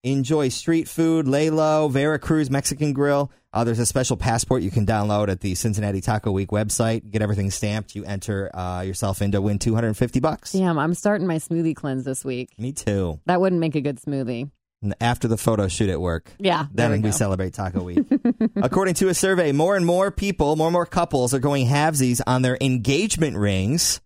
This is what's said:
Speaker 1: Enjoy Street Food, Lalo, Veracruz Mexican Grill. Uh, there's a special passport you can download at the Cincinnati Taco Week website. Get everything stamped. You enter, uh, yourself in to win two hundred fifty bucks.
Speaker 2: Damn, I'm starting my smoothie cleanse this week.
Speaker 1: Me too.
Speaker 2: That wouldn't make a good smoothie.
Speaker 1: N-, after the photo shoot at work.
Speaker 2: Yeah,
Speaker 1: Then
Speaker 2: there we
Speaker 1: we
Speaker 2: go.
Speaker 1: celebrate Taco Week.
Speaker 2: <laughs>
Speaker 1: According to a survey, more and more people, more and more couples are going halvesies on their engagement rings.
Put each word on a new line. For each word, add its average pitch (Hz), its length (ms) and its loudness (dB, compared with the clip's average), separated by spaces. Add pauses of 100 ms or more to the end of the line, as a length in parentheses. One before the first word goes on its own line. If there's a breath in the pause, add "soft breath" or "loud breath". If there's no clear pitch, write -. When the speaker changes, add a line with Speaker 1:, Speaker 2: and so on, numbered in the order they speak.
Speaker 1:
Enjoy 139 460 2
Street 165 380 0
Food, 165 400 2
Lalo, 156 600 2
Veracruz 147 600 2
Mexican 139 440 0
Grill. 143 380 2 (220 soft breath)
Uh, 117 100 2
there's 117 160 0
a 117 60 2
special 127 320 0
passport 123 440 0
you 92 100 -2
can 104 140 2
download 104 440 2
at 92 100 -2
the 95 160 -2
Cincinnati 101 460 -2
Taco 107 300 0
Week 95 180 -2
website. 107 600 -2
Get 107 120 -2
everything 101 300 0
stamped. 104 440 -6
You 101 80 -8
enter, 98 520 -4
uh, 90 260 -6
yourself 95 400 -4
in 101 100 0
to 98 100 2
win 101 180 0
two 113 140 0
hundred 113 220 0
fifty 127 240 0
bucks. 156 320 -2
Speaker 2:
Damn, 185 260 2
I'm 156 160 0
starting 202 320 0
my 170 120 0
smoothie 165 380 -2
cleanse 131 280 -4
this 131 220 -6
week. 127 240 -6 (100)
Speaker 1:
Me 127 140 -6
too. 95 520 -2
Speaker 2:
That 180 160 2
wouldn't 185 200 2
make 160 140 -2
a 151 60 0
good 139 200 -4
smoothie. 135 500 -4 (320)
Speaker 1:
N-, 101 160 -2
after 120 300 0
the 110 80 2
photo 104 320 2
shoot 101 200 0
at 80 120 -2
work. 87 380 -4
Speaker 2:
Yeah, 170 240 0 (100)
Speaker 1:
Then 117 160 2
Speaker 2:
there 104 80 2
we 107 60 0
Speaker 1:
we 107 80 0
Speaker 2:
go. - 0 -
Speaker 1:
celebrate 95 420 -2
Taco 92 300 -4
Week. 90 160 -2 (320)
Speaker 2:
<laughs> - 260 -2
Speaker 1:
According 190 380 0
to 190 120 2
a 185 60 2
survey, 180 400 2
more 170 240 2
and 175 80 2
more 185 260 2
people, 170 460 0
more 156 100 2
and 170 60 0
more 175 140 2
couples 135 460 0
are 135 60 0
going 139 280 2
halvesies 139 600 2
on 127 140 2
their 127 180 2
engagement 139 760 0
rings. 101 680 0